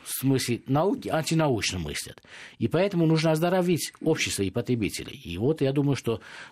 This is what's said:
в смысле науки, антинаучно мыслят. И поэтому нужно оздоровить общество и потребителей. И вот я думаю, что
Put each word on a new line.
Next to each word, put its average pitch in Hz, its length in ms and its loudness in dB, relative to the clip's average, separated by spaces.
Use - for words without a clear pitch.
в - 80 -14
смысле 127 560 0
науки, 165 400 0
антинаучно 143 720 0
мыслят. - 420 -8
И 110 80 2
поэтому 170 400 2
нужно 160 240 4
оздоровить 175 600 2
общество 160 400 0
и 95 80 0
потребителей. 117 640 -2
И 85 240 -8
вот 139 220 0
я 135 120 2
думаю, 143 220 2
что 113 260 -4